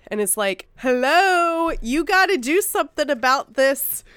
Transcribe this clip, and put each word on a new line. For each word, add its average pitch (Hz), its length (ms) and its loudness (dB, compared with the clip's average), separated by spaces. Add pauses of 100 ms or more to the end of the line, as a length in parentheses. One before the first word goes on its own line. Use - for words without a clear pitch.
and 214 120 -4
is 202 160 -2
like, 196 320 -4 (100)
"Hello, 330 960 2 (100)
you 277 220 -2
gotta 370 340 2
do 285 240 0
something 302 480 -4
about 262 440 0
this. 269 500 -2 (140)